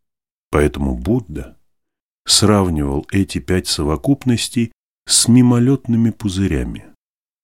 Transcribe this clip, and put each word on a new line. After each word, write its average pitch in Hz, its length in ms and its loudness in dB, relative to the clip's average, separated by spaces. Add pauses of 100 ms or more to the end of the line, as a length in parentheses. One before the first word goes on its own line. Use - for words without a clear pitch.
(500)
Поэтому 71 480 0
Будда 73 580 -6 (680)
сравнивал 85 840 0
эти 95 280 -2
пять 92 280 -2
совокупностей 117 1040 -2 (340)
с - 220 0
мимолетными 120 840 4
пузырями, 82 760 -4 (580)